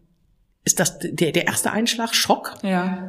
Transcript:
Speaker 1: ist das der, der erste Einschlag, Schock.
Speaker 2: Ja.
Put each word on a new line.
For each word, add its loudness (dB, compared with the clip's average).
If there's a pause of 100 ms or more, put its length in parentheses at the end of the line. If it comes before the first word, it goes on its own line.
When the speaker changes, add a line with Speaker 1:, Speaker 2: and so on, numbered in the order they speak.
(640)
Speaker 1:
ist 2
das 0
der, 0
der 2
erste 0
Einschlag, -2
Schock. 2
Speaker 2:
Ja. 0